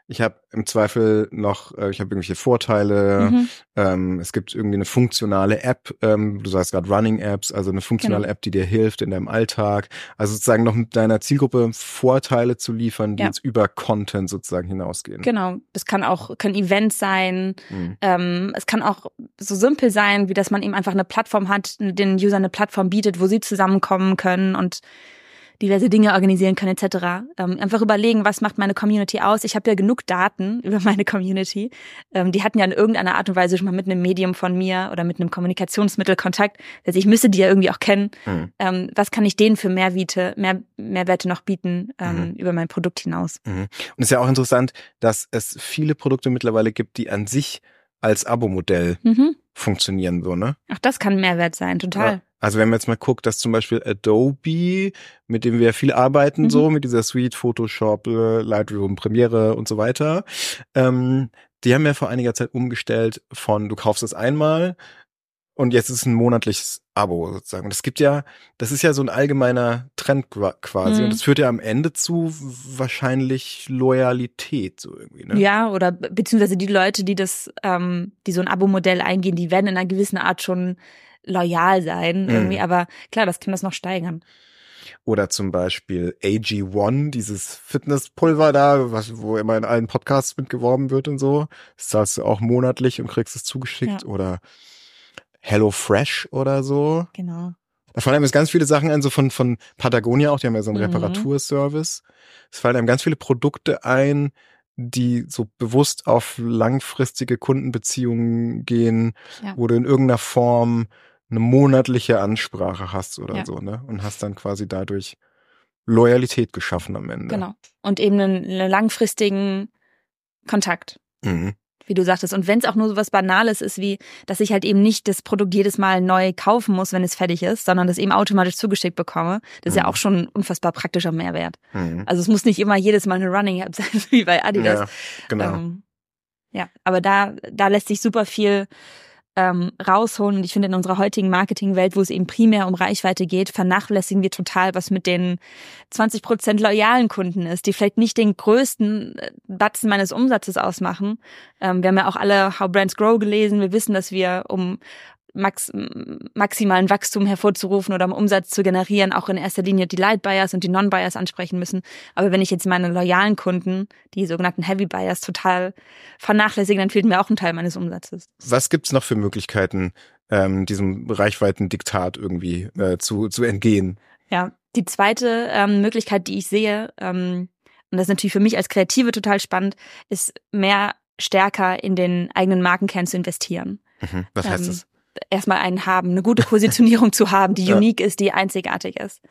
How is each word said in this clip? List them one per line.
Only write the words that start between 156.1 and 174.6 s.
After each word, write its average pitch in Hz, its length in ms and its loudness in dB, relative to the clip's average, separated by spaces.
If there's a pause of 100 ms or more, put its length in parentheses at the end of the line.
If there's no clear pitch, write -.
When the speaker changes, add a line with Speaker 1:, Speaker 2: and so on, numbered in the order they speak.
Speaker 2:
maximalen 196 560 2
Wachstum 202 380 0
hervorzurufen 196 640 0
oder 185 120 0
um 185 60 -2
Umsatz 196 380 0
zu 202 140 -2
generieren, 190 500 2
auch - 160 -4
in 185 80 -2
erster 190 240 -4
Linie 185 240 2
Delight 190 380 0
Buyers 190 320 0
und 180 80 -2
die 185 60 -2
Non-Buyers 185 460 0
ansprechen 180 440 -6
müssen. 180 220 -6 (340)
Aber 190 160 2
wenn 190 100 2
ich 190 80 0
jetzt 180 160 -2
meine 180 240 0
loyalen 180 460 2
Kunden, 185 520 -4 (280)
die 190 100 -2
sogenannten 175 380 -4
Heavy 190 240 -2
Buyers, 180 340 -6
total 185 540 -2 (420)
vernachlässige, 208 640 2
dann 190 100 0
fehlt 202 160 2
mir 190 160 4
auch - 80 -2
ein 214 60 4
Teil 170 180 -2
meines 170 240 -6
Umsatzes. 175 520 -10 (140)
Speaker 1:
Was 127 260 0
gibt's 156 220 0
noch 135 120 2
für 120 120 -2
Möglichkeiten, 98 800 -2 (380)
ähm, 95 340 2
diesem 98 460 -4
Reichweitendiktat 98 1080 -2
irgendwie, 90 580 -6
äh, 92 220 0
zu, 107 320 -4
zu 120 140 -4
entgehen? 101 560 0 (320)
Speaker 2:
Ja, 180 220 -2 (220)